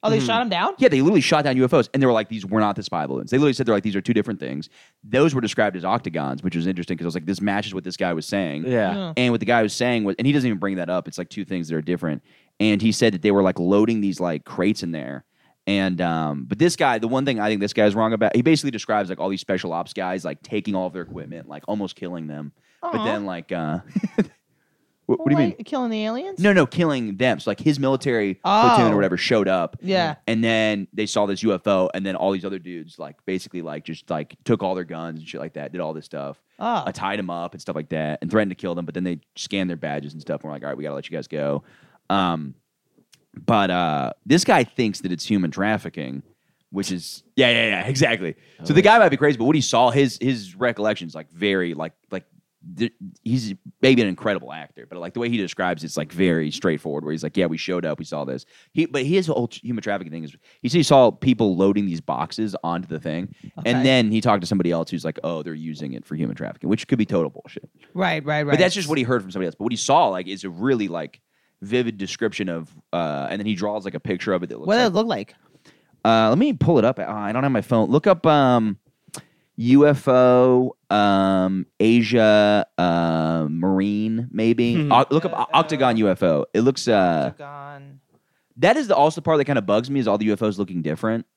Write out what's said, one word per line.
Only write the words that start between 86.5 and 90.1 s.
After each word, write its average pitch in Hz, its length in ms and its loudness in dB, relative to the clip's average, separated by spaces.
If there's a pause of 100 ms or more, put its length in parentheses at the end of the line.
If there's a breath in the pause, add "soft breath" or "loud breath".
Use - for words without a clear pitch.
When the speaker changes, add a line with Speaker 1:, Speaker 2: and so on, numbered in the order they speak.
Speaker 3:
It 107 80 2
looks, 127 280 2
uh, 87 400 2
Speaker 1:
Octagon. 143 720 -16 (560)
Speaker 3:
that 180 180 6
is 277 140 -2
the, 196 60 6
also 156 200 4
the 165 80 -8
part 160 160 2
that 139 60 2
kinda 135 180 0
bugs 107 260 2
me 139 120 0
is 110 80 2
all 101 100 4